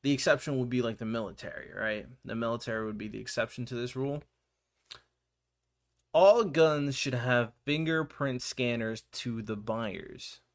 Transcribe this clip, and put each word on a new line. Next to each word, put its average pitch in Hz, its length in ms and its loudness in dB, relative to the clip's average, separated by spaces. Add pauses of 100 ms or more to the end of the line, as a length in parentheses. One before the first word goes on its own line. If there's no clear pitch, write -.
the 143 120 2
exception 139 440 0
would 123 120 -2
be, 123 120 0
like, 113 160 -4
the 117 80 -8
military, 98 680 -8
right? 107 320 -4 (180)
The 113 80 -8
military 113 520 -4
would 107 120 -6
be 107 100 -8
the 107 120 -10
exception 113 460 -4
to 123 100 -10
this 120 200 -6
rule. 139 280 -4 (1900)
All 202 320 10
guns 147 520 4
should 127 180 -2
have 120 400 2 (120)
fingerprint 147 760 -2
scanners 117 720 -2
to 113 320 -6
the 107 120 -4
buyers. 107 840 -6 (160)